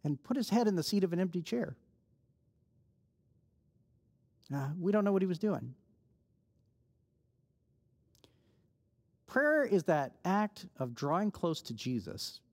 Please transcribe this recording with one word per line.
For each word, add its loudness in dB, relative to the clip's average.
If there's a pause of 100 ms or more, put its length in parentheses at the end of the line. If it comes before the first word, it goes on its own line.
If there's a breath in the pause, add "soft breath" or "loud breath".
and -2
put -4
his -2
head 4
in 2
the 0
seat 2
of 0
an 0
empty 0
chair. -4 (2750)
Uh, -2 (100)
we 0
don't 4
know 2
what 4
he 2
was 0
doing." -2 (3500 soft breath)
Prayer 4
is 2
that 0
act 0 (140)
of -4
drawing 0
close -4
to -10
Jesus -6 (120)